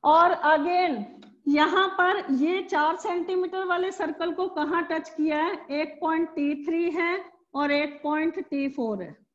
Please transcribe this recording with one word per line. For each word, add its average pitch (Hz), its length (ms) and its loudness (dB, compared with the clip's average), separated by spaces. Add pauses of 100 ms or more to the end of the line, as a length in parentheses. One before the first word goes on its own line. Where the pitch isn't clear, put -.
और 339 300 6 (120)
again 311 560 2 (460)
यहाँ 330 420 4
पर 370 340 2 (100)
ये 339 300 2
चार 311 340 0
सेंटीमीटर 370 680 -2
वाले 359 260 0
सर्कल 320 420 -4
को 370 160 -2
कहाँ 330 360 -2
टच 320 240 -4
किया 302 280 0
है? 349 340 -2
एक 302 280 -4
पॉइंट 330 300 0
टी 294 360 -2
थ्री 339 240 0
है 349 340 -2 (300)
और 285 180 0
एक 294 300 -2
पॉइंट 311 380 -2
टी 277 280 -4
फ़ोर 220 340 -4
है। - 140 -12 (180)